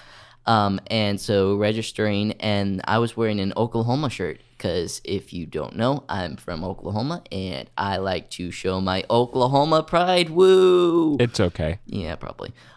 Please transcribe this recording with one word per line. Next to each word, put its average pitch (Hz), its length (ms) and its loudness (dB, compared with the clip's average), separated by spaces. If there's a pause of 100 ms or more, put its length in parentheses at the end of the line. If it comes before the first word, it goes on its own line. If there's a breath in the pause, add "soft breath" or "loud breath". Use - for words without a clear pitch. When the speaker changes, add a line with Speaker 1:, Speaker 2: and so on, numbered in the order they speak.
(460 loud breath)
Speaker 1:
Um, 104 400 2
and 104 340 0
so 101 360 2
registering, 107 760 0
and 101 520 -2
I 110 140 2
was 117 180 -2
wearing 110 220 0
an 98 180 -2
Oklahoma 120 540 0
shirt, 82 300 -6 (180)
'cause 90 440 -4
if 92 300 -6
you 85 140 -8
don't 76 280 -8
know, 127 320 0
I'm 87 280 -4
from 85 280 -8
Oklahoma, 107 680 -6
and 92 440 -8
I 98 220 -4
like 95 400 -4
to 87 140 -8
show 92 280 -4
my 95 300 -2
Oklahoma 135 720 2
pride. 180 480 2
Woo! 175 920 6
Speaker 2:
It's 120 200 0
okay. 85 480 0
Speaker 1:
Yeah, 82 300 -6
probably. - 340 -12 (260 loud breath)